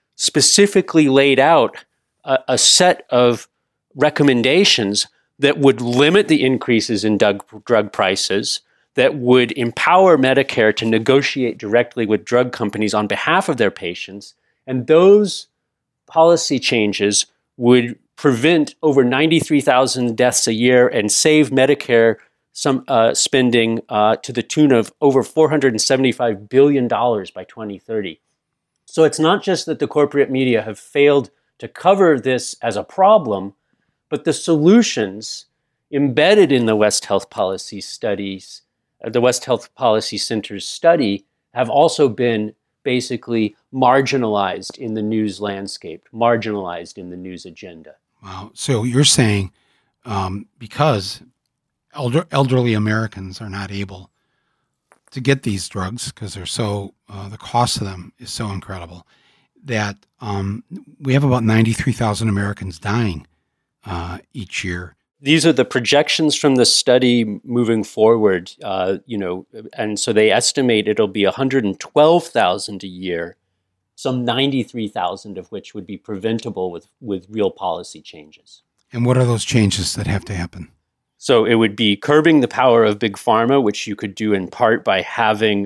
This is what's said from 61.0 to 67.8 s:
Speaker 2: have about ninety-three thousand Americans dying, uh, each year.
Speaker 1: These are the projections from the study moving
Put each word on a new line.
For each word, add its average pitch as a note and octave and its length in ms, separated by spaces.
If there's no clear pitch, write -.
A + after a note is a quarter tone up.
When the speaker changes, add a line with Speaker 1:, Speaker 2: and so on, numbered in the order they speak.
Speaker 2:
have C#3 100
about B2+ 200
ninety-three A2+ 500
thousand A2 360
Americans G2+ 500
dying, G2+ 460
uh, F2 320
each - 320
year. F2 300
Speaker 1:
These C#3+ 260
are D#3+ 60
the B2 120
projections C#3+ 720
from C#3 200
the B2 100
study A#2+ 800
moving A#2 420